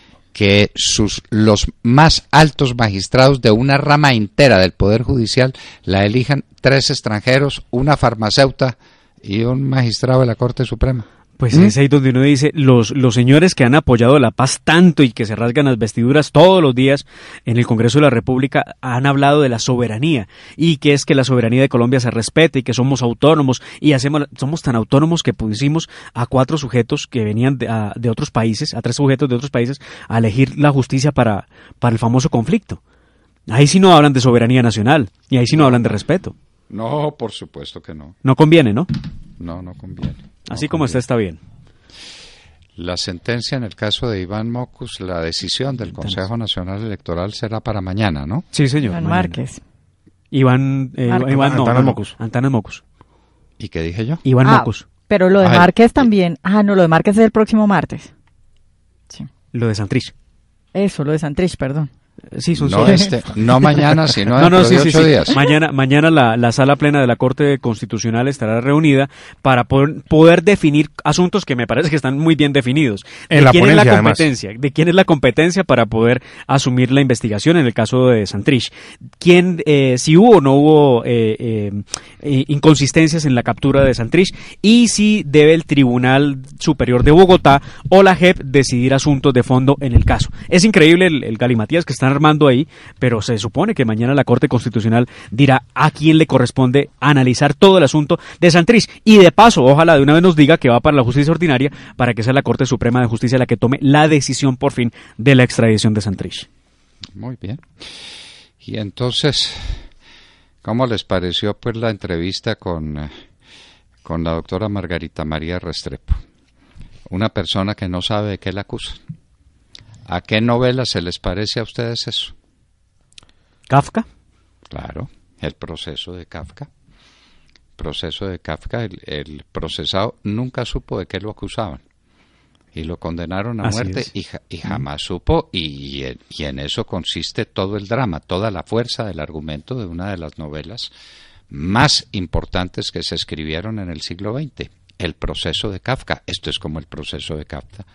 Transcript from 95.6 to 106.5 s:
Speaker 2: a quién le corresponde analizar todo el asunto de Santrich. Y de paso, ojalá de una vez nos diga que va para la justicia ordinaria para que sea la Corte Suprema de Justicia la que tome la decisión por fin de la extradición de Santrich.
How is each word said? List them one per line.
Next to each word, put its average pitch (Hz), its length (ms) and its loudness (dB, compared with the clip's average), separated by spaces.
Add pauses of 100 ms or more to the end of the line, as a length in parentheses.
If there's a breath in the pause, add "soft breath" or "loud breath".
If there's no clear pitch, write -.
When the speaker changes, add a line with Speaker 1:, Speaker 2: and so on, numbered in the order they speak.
Speaker 2:
a 151 160 2
quién 160 280 2
le - 80 4
corresponde 131 640 0 (120)
analizar 139 540 2
todo 190 240 4
el 160 60 4
asunto 151 340 0 (220 loud breath)
de 175 100 6
Santrich. 175 380 4 (160 loud breath)
Y 214 140 8
de 175 140 8
paso, 214 320 6
ojalá 156 320 6
de 139 60 4
una 143 120 4
vez 165 80 4
nos 180 140 4
diga 151 200 6
que 139 120 0
va 120 120 4
para 147 160 0
la 131 80 2
justicia 143 280 0
ordinaria 143 380 0 (260 loud breath)
para 120 180 -2
que 113 80 -6
sea 127 100 0
la 135 100 2
Corte 120 220 -2
Suprema 120 360 0
de 123 80 0
Justicia 117 300 -2
la 123 80 0
que 120 100 -2
tome 123 260 -2
la 147 260 4
decisión 139 480 0
por 139 160 -2
fin 120 200 -4 (260 soft breath)
de 135 160 4
la 127 80 6
extradición 113 520 2
de 107 60 -2
Santrich. - 480 -10 (640)